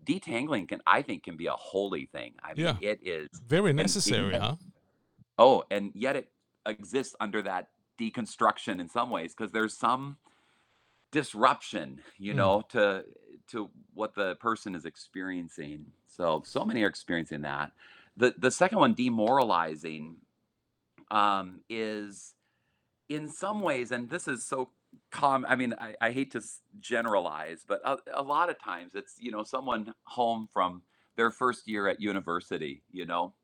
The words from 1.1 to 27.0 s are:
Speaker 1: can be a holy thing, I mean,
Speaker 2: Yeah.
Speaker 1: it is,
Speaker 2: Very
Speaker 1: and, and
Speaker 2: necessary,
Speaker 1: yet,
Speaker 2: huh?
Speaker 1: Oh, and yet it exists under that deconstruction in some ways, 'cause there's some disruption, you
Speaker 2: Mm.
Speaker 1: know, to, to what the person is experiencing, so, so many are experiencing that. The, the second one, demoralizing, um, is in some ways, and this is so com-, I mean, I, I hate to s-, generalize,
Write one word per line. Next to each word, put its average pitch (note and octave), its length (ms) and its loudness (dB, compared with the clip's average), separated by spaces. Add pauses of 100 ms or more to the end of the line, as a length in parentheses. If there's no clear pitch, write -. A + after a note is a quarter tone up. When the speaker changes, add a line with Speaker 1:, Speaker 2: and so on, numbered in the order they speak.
Speaker 1:
can E2+ 120 -12
be E2 120 -6
a C#2+ 60 0
holy F#2+ 520 -4
thing, A#1+ 360 -12
I D#2 120 -12
mean, D#3 120 -2
Speaker 2:
Yeah. C#3 140 0
Speaker 1:
it G#2 220 -4
is, D#2 260 -6 (180)
Speaker 2:
Very E3+ 240 4
Speaker 1:
and, C#3+ 80 2
and - 0 -
Speaker 2:
necessary, A2+ 540 2
Speaker 1:
yet, - 100 0
Speaker 2:
huh? - 140 -2 (840)
Speaker 1:
Oh, A#2+ 320 10
and G2+ 240 -2
yet B2+ 220 -2
it - 160 -8 (340)
exists G#2+ 540 -4
under G#2 220 -4
that F#2 280 -4 (300)
deconstruction A2 800 0
in E2+ 80 -8
some A#2+ 220 -2
ways, E2+ 240 -4
'cause A2 180 -6
there's A2 240 0
some C3+ 420 0 (920)
disruption, G#2+ 920 2 (160)
you G2 160 -6
Speaker 2:
Mm. - 20 0
Speaker 1:
know, G2 340 6
to, G2+ 360 2 (420)
to A2 220 -6 (240)
what G#2+ 200 -4
the F#2+ 220 0
person A2 380 -2
is D#2 120 -8
experiencing, E2 1040 -10 (140)
so, D#2+ 400 0
so - 180 -4
many G#3+ 200 0
are G2 40 6
experiencing E2 540 -4
that. D2 300 -6 (440)
The, B2 220 6
the B2+ 120 4
second F#3+ 280 4
one, C3 160 8
demoralizing, E2+ 1200 0 (920)
um, G2 600 2
is G#2+ 640 -6 (720)
in D3+ 200 -6
some G3+ 340 -4
ways, B2+ 300 0
and A#2+ 180 -4
this E3+ 180 -6
is C3 160 -4
so C3 260 -4 (400)
com-, C3+ 380 2
I B2+ 80 4
mean, B2 240 0
I, G#2+ 200 -12
I A#2 120 2
hate C3+ 200 -2
to A#2+ 60 -4
s-, - 240 -12 (180)
generalize, F2+ 840 0